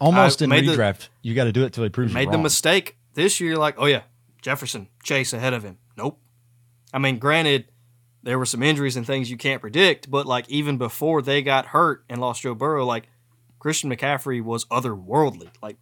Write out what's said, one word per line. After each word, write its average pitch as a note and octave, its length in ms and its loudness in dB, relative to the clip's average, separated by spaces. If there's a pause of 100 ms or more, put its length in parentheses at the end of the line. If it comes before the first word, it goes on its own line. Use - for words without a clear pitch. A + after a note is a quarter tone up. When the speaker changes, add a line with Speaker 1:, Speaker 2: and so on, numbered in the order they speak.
Speaker 1:
almost C#3 400 6
Speaker 2:
I D#3 40 2
Speaker 1:
in C3 40 4
Speaker 2:
made C#3+ 180 6
the E3 80 4
Speaker 1:
redraft, G#2 320 0 (140)
you A2+ 140 -4
gotta A#2+ 180 2
do B2+ 100 2
it A#2+ 80 -4
till A#2 140 -4
he G#2 40 -2
proves A#2 220 -2
you G#2+ 40 -4
Speaker 2:
made C3+ 120 0
the C#3+ 60 0
Speaker 1:
wrong. D#3+ 100 2
Speaker 2:
mistake D#3+ 540 0 (160)
this F#3 260 0
year, E3 160 -2
like, D3+ 220 0
"Oh, B2+ 80 0
yeah, C#3 160 4 (400)
Jefferson, B2+ 480 -8 (140)
Chase C3+ 280 -2
ahead B2 220 -2
of A2+ 100 -6
him." F#2+ 140 -16 (180)
Nope. B2 240 -8 (760)
I C3+ 60 -2
mean, C3+ 180 0
granted, C#3+ 520 0 (540)
there B2 140 -2
were B2+ 80 -2
some A#2+ 180 -4
injuries C#3+ 340 0
and A#2 100 -8
things C3 240 -4
you A#2+ 60 -12
can't C3+ 240 -4
predict, C#3 500 0
but, C#3 140 0
like, B2 240 -2
even D3 280 -2
before D3 440 -2
they C#3 200 0
got C3+ 260 0
hurt D#3 420 2
and A#2+ 100 -6
lost B2 220 -4
Joe B2 140 -4
Burrow, C#3 300 -2
like, A#2 220 -4 (500)
Christian D3+ 320 -4
McCaffrey C3 540 -2
was A2+ 220 -4
otherworldly, A2 840 -2 (140)
like, G#2 200 -14